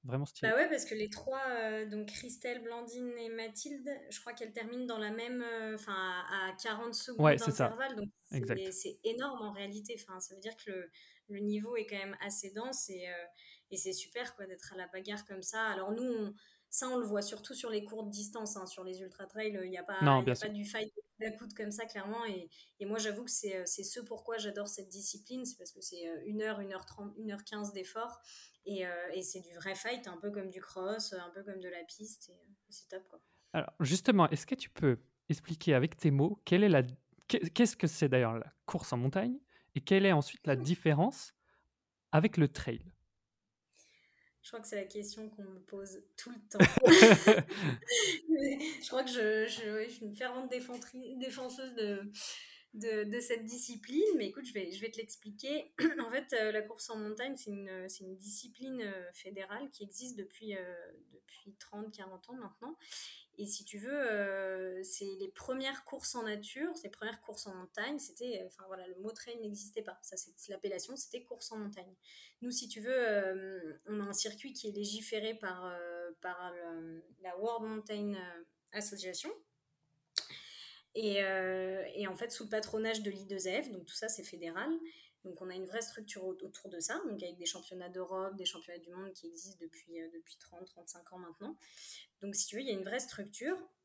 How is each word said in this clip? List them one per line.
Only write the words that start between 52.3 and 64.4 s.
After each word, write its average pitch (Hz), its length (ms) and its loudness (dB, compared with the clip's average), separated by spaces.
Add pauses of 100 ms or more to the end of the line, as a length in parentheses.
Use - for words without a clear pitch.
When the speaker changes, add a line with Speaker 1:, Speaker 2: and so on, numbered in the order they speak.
Speaker 2:
de, 214 300 0
de 220 160 -2
cette 233 240 2
discipline, 240 580 0 (140)
mais 214 100 2
écoute, 269 180 -8
je 247 80 -10
vais, 185 200 -4
je 196 80 -10
vais 226 100 -6
te - 80 -10
l'expliquer. 262 800 -6
<clears throat> 285 260 2
En 226 60 -4
fait, 262 220 -2
euh, 220 180 4
la 214 120 0
course 220 280 -8
en 226 60 -6
montagne, 214 400 -4
c'est 214 140 -4
une, 190 380 -8
c'est 190 140 -8
une 190 140 -10
discipline, 247 640 -6
euh, 185 300 -8
fédérale 202 580 -10
qui - 140 -14
existe 247 340 -10
depuis, 202 380 -8
euh, 180 180 -8 (380)
depuis - 420 -20
trente, 208 400 -10
quarante 190 340 -14
ans 240 60 -12
maintenant. 254 420 -12 (600)
Et 208 80 -4
si 202 180 0
tu 208 140 -6
veux, 226 120 -8 (220)
euh, 190 720 -2